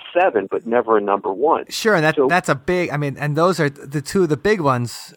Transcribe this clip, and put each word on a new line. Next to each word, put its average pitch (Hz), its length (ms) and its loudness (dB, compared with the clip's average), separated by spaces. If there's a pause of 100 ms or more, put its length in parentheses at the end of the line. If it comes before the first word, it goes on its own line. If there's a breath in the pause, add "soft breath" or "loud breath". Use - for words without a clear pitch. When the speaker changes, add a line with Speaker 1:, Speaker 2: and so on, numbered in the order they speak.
(120)
Speaker 1:
seven, 139 380 2
but - 160 -4
never 113 320 2
a 104 40 2
number 101 300 0
one. 123 380 0
Speaker 2:
Sure, - 240 0
and 165 100 2
that, 156 120 2
Speaker 1:
So 135 120 2
Speaker 2:
that's 175 220 0
a 147 60 2
big, 180 340 -2
I 143 80 -4
mean, 143 220 -4
and 147 160 -4
those 170 240 2
are 147 100 0
the 147 320 -8
two 190 220 0
of 165 60 0
the 147 80 0
big 208 220 0
ones, 123 560 -2